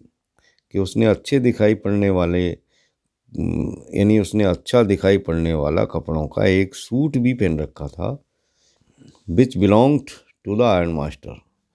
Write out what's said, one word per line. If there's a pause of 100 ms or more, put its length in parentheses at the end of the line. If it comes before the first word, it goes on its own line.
(760)
कि
उसने
अच्छे
दिखाई
पड़ने
वाले, (1500)
यानी
उसने
अच्छा
दिखाई
पड़ने
वाला
कपड़ों
का
एक
सूट
भी
पहन
रखा
था, (1040)
"which
belonged (400)
to
the
iron
master," (400)